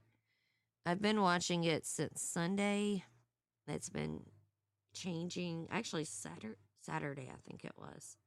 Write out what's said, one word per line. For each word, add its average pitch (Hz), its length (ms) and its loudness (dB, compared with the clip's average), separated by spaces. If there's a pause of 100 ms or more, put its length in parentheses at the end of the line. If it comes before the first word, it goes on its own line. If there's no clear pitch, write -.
(840)
I've 175 160 4
been 214 200 6
watching 175 440 6
it 160 220 4
since - 360 -2
Sunday. 202 840 2 (640)
It's - 240 -4
been 76 340 -4 (680)
changing, 175 760 -4
actually 170 340 -2
Satur-, - 520 -10 (240)
Saturday, 147 500 -4
I - 60 -12
think - 280 -14
it - 120 -12
was. - 400 -14 (100)